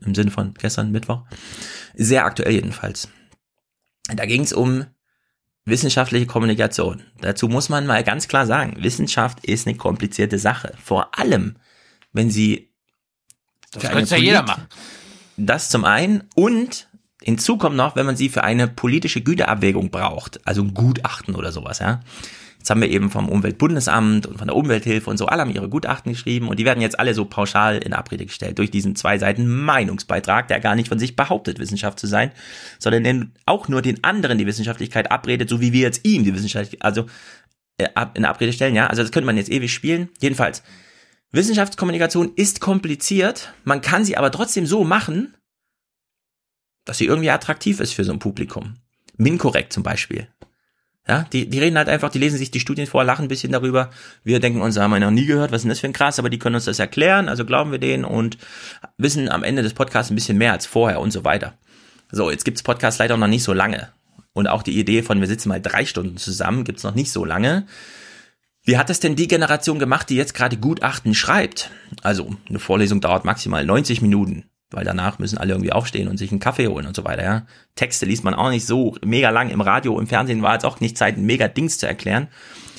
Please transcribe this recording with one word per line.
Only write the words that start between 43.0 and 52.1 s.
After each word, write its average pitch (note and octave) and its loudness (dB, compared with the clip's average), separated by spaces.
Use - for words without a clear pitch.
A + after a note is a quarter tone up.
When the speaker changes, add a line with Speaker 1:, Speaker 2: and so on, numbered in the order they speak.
Speaker 1:
man C#3 2
kann F#3 2
sie G3 0
aber C3+ 2
trotzdem F#3+ -2
so G3 2
machen, F#3+ -2
dass - -8
sie A2+ 2
irgendwie D#3 2
attraktiv D#3+ -2
ist A#2 -2
für G2 0
so F#2 -2
ein D2 -4
Publikum. G#2+ -8
Minkorrekt C3 2
zum G2 -4
Beispiel. - -6
Ja, C#3+ 2
die, B2+ -2
die - -2
reden D#3+ 4
halt D3+ 2
einfach, C#3+ 0